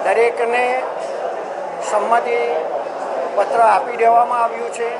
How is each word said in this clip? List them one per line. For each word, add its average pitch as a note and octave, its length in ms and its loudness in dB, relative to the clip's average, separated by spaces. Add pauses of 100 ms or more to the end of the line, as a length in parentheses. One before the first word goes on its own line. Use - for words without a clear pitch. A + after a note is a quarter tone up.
દરેકને A#3+ 760 2 (1080)
સંમતિ A#3 640 0 (800)
પત્ર G3+ 260 2
આપી A#3 360 4
દેવામાં A#3 480 4
આવ્યું A3+ 280 -4
છે A#3 280 -6